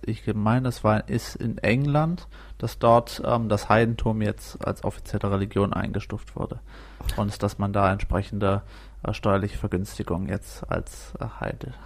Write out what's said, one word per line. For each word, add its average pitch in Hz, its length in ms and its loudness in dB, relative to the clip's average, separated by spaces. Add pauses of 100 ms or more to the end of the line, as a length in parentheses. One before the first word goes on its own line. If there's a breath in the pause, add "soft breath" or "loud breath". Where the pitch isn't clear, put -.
ich - 300 -4
meine, 113 340 4
es - 160 -4
war, 107 240 4
ist - 280 -2
in 117 220 -2
England, 147 680 2 (320 loud breath)
dass - 200 -4
dort, 117 460 6
ähm, 117 240 2
das 104 220 2
Heidentum 113 500 4
jetzt - 460 -4
als - 180 -4
offizielle 101 460 -2
Religion 98 420 2
eingestuft - 640 -4
wurde. - 240 -6 (560 loud breath)
Und 104 260 -2
dass 101 160 0
man 101 140 0
da 98 200 4
entsprechende, 101 680 0 (420 loud breath)
äh, 107 100 0
steuerliche 98 420 2
Vergünstigungen 95 720 -2
jetzt - 420 -6
als, - 480 -6
äh, - 80 -6 (140)
heide-, - 320 -6 (140)